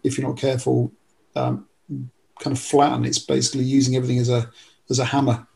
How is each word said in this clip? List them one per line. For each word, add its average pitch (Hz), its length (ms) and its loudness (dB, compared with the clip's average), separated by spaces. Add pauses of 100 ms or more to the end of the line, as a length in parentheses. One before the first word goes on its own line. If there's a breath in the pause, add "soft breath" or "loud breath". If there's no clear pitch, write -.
if 131 140 -2
you're 131 100 -2
not 127 100 -4
careful, 127 560 0 (420)
um, 127 300 -2 (760)
kind 139 160 -4
of - 40 -6
flatten. 143 440 2
It's 123 160 -2
basically 131 460 -2
using 131 320 2
everything 127 220 0
as 120 100 2
a, 120 200 0 (400 soft breath)
as 127 100 0
a 127 60 0
hammer, 135 400 0 (100)